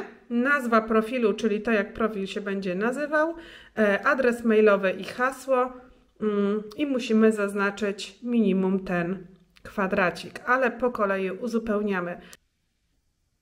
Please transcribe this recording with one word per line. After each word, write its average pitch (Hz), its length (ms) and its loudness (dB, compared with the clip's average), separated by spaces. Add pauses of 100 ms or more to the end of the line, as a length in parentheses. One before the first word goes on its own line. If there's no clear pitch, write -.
(300)
nazwa 240 500 2
profilu, 220 540 0
czyli 214 260 -2
to, 226 100 -4
jak 202 220 0
profil 196 340 -4
się 196 140 -8
będzie 196 340 -4
nazywał, 294 600 -2 (440)
e, 202 280 2
adres 247 380 2
mailowy 214 460 6
i 190 140 -6
hasło, 254 680 -2 (480)
mm, 208 420 0 (140)
i 302 100 -2
musimy 226 460 4
zaznaczyć 202 880 -4
minimum 196 640 2
ten 180 420 -4 (360)
kwadracik, 185 840 -2
ale 254 240 2
po 240 200 -2
kolei 196 400 -2
uzupełniamy. 208 920 -2 (1200)